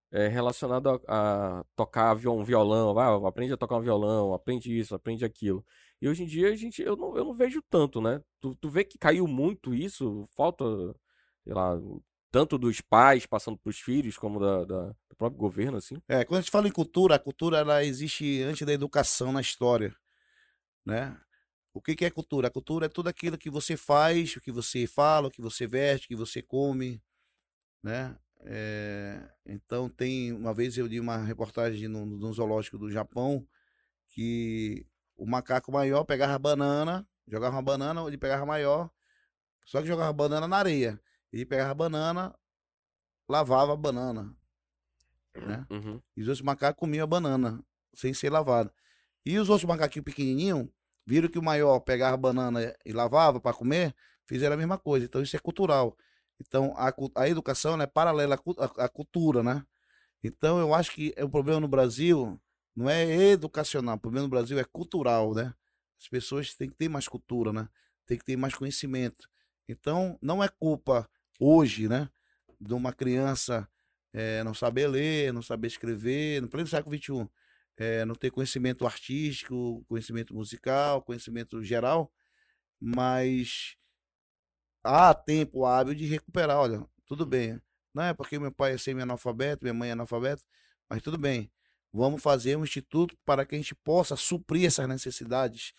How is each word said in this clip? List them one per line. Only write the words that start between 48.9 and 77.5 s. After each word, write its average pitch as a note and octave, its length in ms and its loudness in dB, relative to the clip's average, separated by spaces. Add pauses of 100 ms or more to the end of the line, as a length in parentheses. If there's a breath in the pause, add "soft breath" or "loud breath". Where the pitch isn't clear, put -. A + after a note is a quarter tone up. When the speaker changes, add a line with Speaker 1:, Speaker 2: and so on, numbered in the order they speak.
Speaker 2:
E F#3+ 140 0
os G3+ 100 2
outros F#3 180 4
macaquinhos D#3 380 -2
pequenininhos, C#3+ 640 -2 (360)
viram D#3+ 240 4
que E3+ 100 -6
o D#3+ 40 -2
maior D3 360 4
pegava C3 340 2
a C3 40 0
banana B2 580 0 (100)
e G#2+ 80 -10
lavava B2 460 4
pra A#2+ 140 0
comer, D3 420 0 (300 soft breath)
fizeram C#3+ 280 0
a D3+ 40 -2
mesma F3 200 -2
coisa. C3+ 280 0
Então C3 160 -2
isso C#3 140 -4
é - 40 -4
cultural. D3 580 2 (420)
Então C3+ 380 0
a C3 140 0
cu-, C3+ 240 -6
a C3+ 140 2
educação, D#3 440 -2
ela D#3 100 0
é C#3 40 -2
paralela D3+ 480 2
à - 20 0
cu-, F3 220 -6
à, B2 260 -2
à - 40 0
cultura, D3+ 540 0
né? C3+ 220 -2 (580)
Então D#3+ 360 0
eu D#3 140 2
acho E3+ 180 2
que D3+ 260 -6
o C#3+ 120 -2
problema D3 300 2
no D3+ 80 0
Brasil C3 720 2 (360)
não B2 140 0
é E3 160 4 (260)
educacional, D3 640 0
o G#2+ 40 -4
problema B2 240 -4
no C#3 60 -2
Brasil B2+ 300 0
é B2+ 40 0
cultural, A#2+ 680 0
né? B2 200 -4 (460)
As - 100 -20
pessoas C3+ 440 -6
têm C3+ 160 -8
que - 60 -20
ter D#3+ 140 -2
mais C#3 180 -4
cultura, A#2 460 -4
né? A2 160 -6 (360)
Tem A#2+ 120 -4
que - 80 -12
ter C3 100 -4
mais C3 200 -2
conhecimento. C3 760 -4 (380)
Então E3+ 540 -4
não F#3 220 0
é G3+ 60 4
culpa C3+ 600 0 (280)
hoje, B2 520 6
né, C3+ 200 -2 (520)
de G#2+ 120 -6
uma B2 200 -4
criança, B2+ 720 0 (460)
é, A2 280 -4
não A2+ 120 -4
saber B2 340 0
ler, C#3+ 460 0
não A#2 80 -6
saber A2+ 260 -6
escrever, B2+ 760 -2
no A#2+ 60 -6
pleno D#3 180 -6
século D3+ 260 -4
vinte D3 160 -8
e C#3 40 -6
um, A#2+ 160 -4 (480)